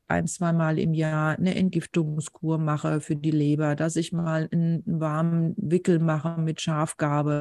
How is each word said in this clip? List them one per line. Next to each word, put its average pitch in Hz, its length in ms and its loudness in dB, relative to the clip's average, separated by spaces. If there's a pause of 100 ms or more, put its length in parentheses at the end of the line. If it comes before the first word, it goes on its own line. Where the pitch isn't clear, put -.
ein, 170 200 0
zweimal 165 520 0
im 160 140 2
Jahr 156 440 0
eine 180 180 0
Entgiftungskur 160 1000 -2
mache 156 440 0
für 160 160 -4
die 156 140 0
Leber, 147 440 2
dass 160 220 -2
ich 170 160 -2
mal 160 380 -2
einen, 165 360 2
einen 165 140 -2
warmen 165 560 0
Wickel 175 420 2
mache 160 420 0
mit 160 200 -2
Schafgarbe, 147 800 0